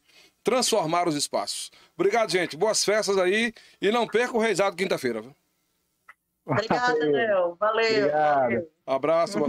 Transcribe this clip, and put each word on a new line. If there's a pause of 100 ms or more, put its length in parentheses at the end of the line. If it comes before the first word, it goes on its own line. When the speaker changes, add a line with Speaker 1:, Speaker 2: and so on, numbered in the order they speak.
(440)
Speaker 1:
transformar
os
espaços. (260)
Obrigado,
gente.
Boas
festas
aí (280)
e
não
perca
o
Reisado
quinta-feira,
viu? (1120)
Speaker 2:
Obrigada,
Speaker 3:
Valeu.
Speaker 2:
Léo.
Valeu,
Speaker 3:
Obrigado.
Speaker 2:
valeu. (140)
Speaker 1:
Abraço
a
Speaker 3:
Até